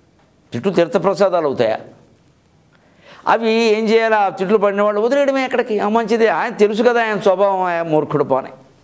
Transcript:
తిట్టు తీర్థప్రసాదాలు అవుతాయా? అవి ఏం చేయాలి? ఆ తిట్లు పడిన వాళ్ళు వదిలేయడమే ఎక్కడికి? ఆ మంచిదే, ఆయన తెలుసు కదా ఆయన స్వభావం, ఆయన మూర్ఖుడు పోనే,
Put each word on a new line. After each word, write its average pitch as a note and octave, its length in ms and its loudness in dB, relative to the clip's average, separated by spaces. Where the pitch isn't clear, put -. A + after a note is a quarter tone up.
తిట్టు A#2+ 160 -4
తీర్థప్రసాదాలు F3 760 0
అవుతాయా? A2+ 320 -2
అవి A3+ 260 0
ఏం A3+ 360 2
చేయాలి? A3+ 260 2
ఆ G3+ 140 0
తిట్లు F#3+ 280 -2
పడిన G3 240 0
వాళ్ళు G#3 200 0
వదిలేయడమే C4+ 440 0
ఎక్కడికి? A#3 340 -2
ఆ G3+ 100 -2
మంచిదే, A3+ 380 0
ఆయన F#3+ 260 -2
తెలుసు G#3+ 300 2
కదా A#3 200 2
ఆయన G#3+ 160 -2
స్వభావం, F#3+ 420 2
ఆయన E3+ 200 -2
మూర్ఖుడు D3+ 420 0
పోనే, C3+ 260 -2